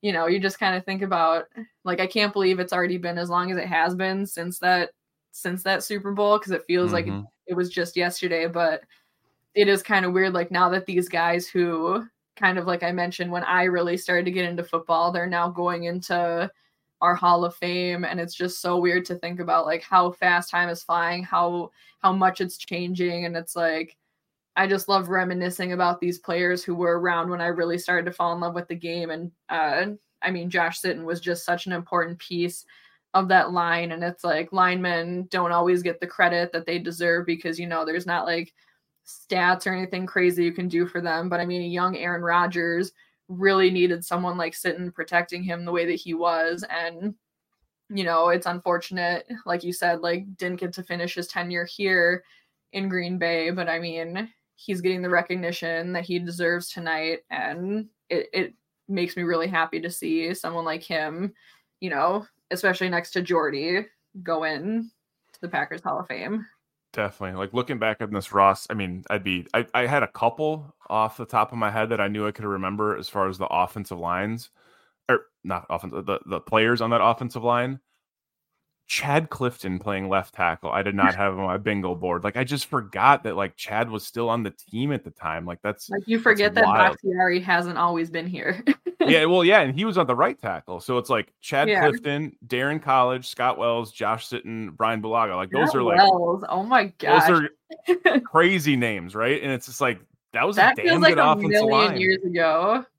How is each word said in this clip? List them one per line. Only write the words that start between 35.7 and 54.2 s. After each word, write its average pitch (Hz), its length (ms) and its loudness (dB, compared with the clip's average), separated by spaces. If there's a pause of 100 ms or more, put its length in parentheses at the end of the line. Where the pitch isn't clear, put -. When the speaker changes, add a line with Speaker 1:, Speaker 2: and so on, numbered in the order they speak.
Speaker 1:
get 170 160 -4
the 180 80 -6
credit 175 460 2
that 165 120 -6
they 175 140 -4
deserve 170 480 -2
because, 165 320 -4
you 175 80 -6
know, 165 180 -4
there's 175 220 -4
not, 175 180 -2
like, 170 280 -4 (520)
stats 180 640 0
or 185 60 -2
anything 185 340 -6
crazy 180 360 2
you 170 80 2
can 180 160 -4
do 175 200 0
for 175 120 -6
them. 170 300 -2
But 175 100 0
I 175 60 -2
mean, 180 160 -4
a 175 40 -4
young 180 300 0
Aaron 175 280 -4
Rodgers 170 680 0 (380)
really 190 400 4
needed 180 340 2
someone 175 340 -4
like 165 160 -4
Sitton 180 400 -4
protecting 175 500 -2
him 175 220 -6
the 175 60 -6
way 170 140 0
that 175 80 -2
he 175 200 -6
was. 170 560 0
And, 170 440 -6 (760)
you 196 140 -4
know, 170 260 4
it's 175 160 2
unfortunate, 175 840 -2 (180)
like 175 180 -2
you 175 80 -6
said, 170 300 -2
like, 185 340 -4
didn't 180 240 -6
get 180 140 -6
to 185 100 -12
finish 175 320 -6
his 175 120 -8
tenure 175 380 -4
here 180 580 0 (500)
in 196 160 -4
Green 180 280 -4
Bay, 170 340 0
but 180 180 -4
I 165 100 -2
mean, 170 500 -8 (260)